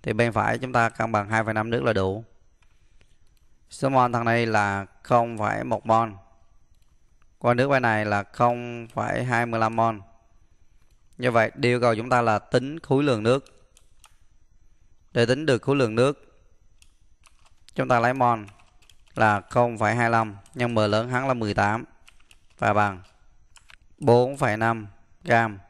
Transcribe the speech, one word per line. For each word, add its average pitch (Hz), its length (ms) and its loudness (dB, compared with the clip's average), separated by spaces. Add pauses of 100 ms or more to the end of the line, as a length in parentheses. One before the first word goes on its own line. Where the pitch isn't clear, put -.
Thì 110 120 -6
bên 113 200 0
phải 110 240 -2
chúng 127 160 -10
ta 117 160 2
cân 113 220 -4
bằng 104 180 -2
hai 110 140 0
phẩy 110 100 -4
năm 107 160 -4
nước 120 140 -2
là 117 100 0
đủ. 98 300 -2 (1500)
Số - 200 -4
mol 123 240 2
thằng 117 120 -2
này 117 200 2
là 101 400 0 (180)
không 117 340 0
phẩy 107 260 -2
một 117 220 -4
mol. 113 240 2 (1300)
Qua 120 140 2
nước 131 160 0
bên 135 120 2
này 110 240 2
là 101 180 0
không 120 720 -2
phẩy 120 300 -4
hai 120 220 0
mươi 113 140 -4
lăm 113 160 -2
mol. 113 200 0 (1200)
Như 123 140 -2
vậy, 113 240 2
điều 123 160 0
yêu 120 100 0
cầu 117 140 2
chúng 117 140 -8
ta 123 120 2
là 107 180 0
tính 135 400 -4
khối 139 240 0
lượng 120 200 0
nước. 131 220 0 (1700)
Để 120 120 2
tính 131 200 -2
được 131 160 2
khối 139 140 0
lượng 117 200 0
nước, 131 460 -2 (1300)
chúng 131 120 -4
ta 127 120 2
lấy 120 140 0
mol 120 260 2 (760)
là 107 260 2
không 120 360 -2
phẩy 107 180 0
hai 117 140 0
lăm 110 280 0 (160)
nhân 120 200 -4
M 113 40 0
lớn 107 320 2
hắn 127 180 -2
là 131 60 0
mười 110 200 -2
tám 107 300 0 (720)
và 107 160 0
bằng 101 280 0 (960)
bốn 123 400 2
phẩy 117 200 -2
năm 113 300 -2 (360)
gam. 113 360 0 (100)